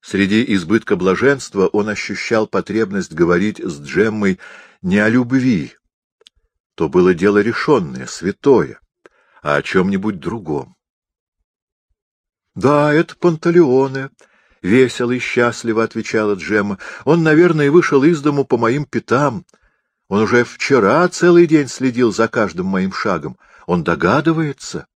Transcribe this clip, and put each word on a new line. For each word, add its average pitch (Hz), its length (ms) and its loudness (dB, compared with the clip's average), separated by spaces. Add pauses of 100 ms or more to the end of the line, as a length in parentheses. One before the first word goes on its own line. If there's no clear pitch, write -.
Среди 104 540 0
избытка 98 420 -2
блаженства 95 720 0
он 107 200 -2
ощущал 107 580 -4
потребность 98 680 -4
говорить 87 460 0
с 76 220 -10
Джеммой 98 580 -2 (440)
не 180 160 0
о 151 100 2
любви. 120 680 0 (1000)
То 80 140 -4
было 90 260 2
дело 101 240 2
решённое, 101 680 -2
святое, 92 760 0 (640)
а 73 140 -2
о 73 60 0
чём-нибудь 95 560 -2
другом. 78 580 -10 (1800)
«Да, 147 380 2
это 160 240 0
Панталеоне», 139 960 2 (540)
весело 120 480 2
и 127 80 -2
счастливо 117 640 0
отвечала 110 500 -2
Джемма. 101 440 -4 (260)
«Он, 160 180 2
наверное, 156 480 4
вышел 151 320 4
из 156 180 2
дому 143 240 0
по - 120 0
моим 120 300 -2
пятам. 120 580 -2 (640)
Он 101 140 0
уже 120 220 2
вчера 131 640 2
целый 175 380 4
день 147 220 2
следил 123 440 0
за 113 140 0
каждым 92 400 -4
моим 95 260 -2
шагом. 85 460 -6 (280)
Он 87 180 -2
догадывается». 147 1000 -2 (140)